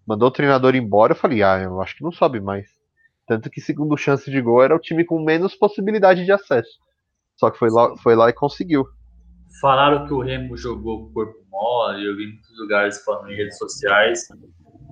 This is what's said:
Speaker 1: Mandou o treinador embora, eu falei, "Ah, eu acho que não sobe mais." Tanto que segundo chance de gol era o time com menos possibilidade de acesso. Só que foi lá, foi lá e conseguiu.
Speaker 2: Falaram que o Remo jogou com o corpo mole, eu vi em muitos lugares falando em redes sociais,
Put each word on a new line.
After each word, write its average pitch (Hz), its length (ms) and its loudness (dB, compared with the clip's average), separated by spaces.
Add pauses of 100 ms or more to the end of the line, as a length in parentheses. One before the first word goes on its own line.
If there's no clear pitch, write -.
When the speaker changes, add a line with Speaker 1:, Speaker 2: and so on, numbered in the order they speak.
Speaker 1:
Mandou 107 220 0
o 131 40 0
treinador 135 440 2
embora, 110 380 2
eu - 40 -16
falei, 131 260 0
"Ah, 95 180 4
eu 92 200 -6
acho - 140 -10
que - 80 -18
não 170 80 -6
sobe 143 280 -2
mais." 98 300 -8 (560)
Tanto 113 240 -4
que - 100 -20
segundo 147 380 -4
chance 139 320 -2
de 135 120 -2
gol 120 220 4
era 147 120 4
o 165 40 0
time 165 240 -2
com 165 200 -4
menos 165 320 -2
possibilidade 196 680 2
de 190 60 2
acesso. - 480 -2 (560)
Só 113 140 2
que - 80 -8
foi 117 120 2
lá, 117 280 4
foi 117 180 4
lá 113 140 6
e 123 40 2
conseguiu. 143 520 -2 (760)
Speaker 2:
Falaram 139 440 2
que 147 80 -8
o 127 80 -4
Remo 127 360 -8
jogou 110 480 -10
com - 40 -20
o - 40 -20
corpo 107 360 -8
mole, 104 560 -4
eu 101 100 -4
vi 104 80 -10
em 107 100 -14
muitos - 260 -20
lugares 104 440 -4
falando 101 280 -6
em 101 40 -14
redes 104 220 -8
sociais, 104 680 0 (640)